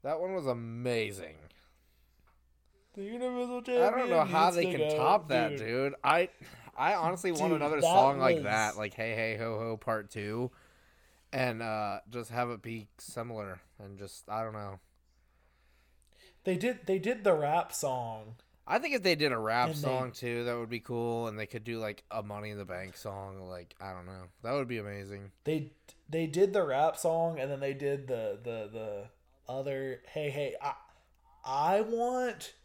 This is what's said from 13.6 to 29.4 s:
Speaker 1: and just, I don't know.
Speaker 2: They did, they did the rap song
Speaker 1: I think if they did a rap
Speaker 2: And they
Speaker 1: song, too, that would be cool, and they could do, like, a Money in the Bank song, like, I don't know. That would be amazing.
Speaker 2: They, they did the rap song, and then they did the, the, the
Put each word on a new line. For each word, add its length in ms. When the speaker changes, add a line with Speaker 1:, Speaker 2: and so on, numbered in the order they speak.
Speaker 1:
and 200
just, 300
I 140
don't 100
know. 280
Speaker 2:
They 120
did, 300
they 120
did 260
the 100
rap 380
song 640
Speaker 1:
I 120
think 160
if 80
they 120
did 160
a 80
rap 300
Speaker 2:
And 80
they 60
Speaker 1:
song, 300
too, 320
that 140
would 120
be 100
cool, 460
and 120
they 80
could 180
do, 140
like, 320
a 120
Money 280
in 60
the 80
Bank 320
song, 520
like, 320
I 120
don't 140
know. 180
That 100
would 160
be 100
amazing. 540
Speaker 2:
They, 280
they 180
did 280
the 100
rap 320
song, 420
and 120
then 100
they 140
did 340
the, 340
the, 300
the 800